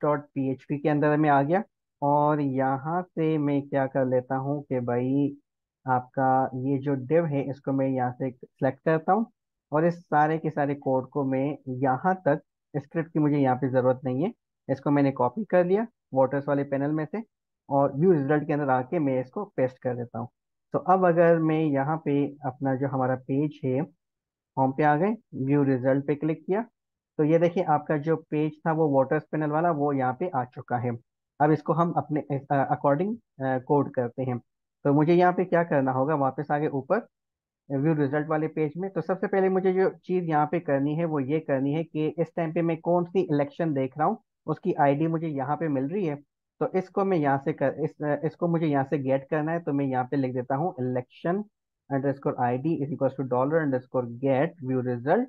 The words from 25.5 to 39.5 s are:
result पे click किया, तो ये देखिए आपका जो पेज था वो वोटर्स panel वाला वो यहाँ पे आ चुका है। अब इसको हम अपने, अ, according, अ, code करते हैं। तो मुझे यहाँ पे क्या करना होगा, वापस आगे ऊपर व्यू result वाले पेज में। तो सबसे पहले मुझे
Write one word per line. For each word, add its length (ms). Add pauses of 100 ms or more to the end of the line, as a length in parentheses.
result 420
पे 80
click 320
किया, 160 (560)
तो 60
ये 140
देखिए 260
आपका 340
जो 180 (140)
पेज 360
था 60
वो 180
वोटर्स 420
panel 180
वाला 220
वो 200
यहाँ 280
पे 100
आ 160
चुका 320
है। 180 (440)
अब 100
इसको 220
हम 200
अपने, 280
अ, 340 (200)
according, 400 (260)
अ, 260
code 280
करते 280
हैं। 160 (460)
तो 100
मुझे 200
यहाँ 180
पे 120
क्या 200
करना 280
होगा, 240
वापस 340
आगे 200
ऊपर 360 (600)
व्यू 260
result 340
वाले 200
पेज 280
में। 160
तो 80
सबसे 260
पहले 220
मुझे 240